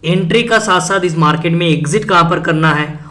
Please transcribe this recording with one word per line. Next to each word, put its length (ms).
entry 380
का 160
साथ 220
साथ 240
इस 120
market 360
में 140
exit 380
कहां 240
पर 100
करना 320
है 280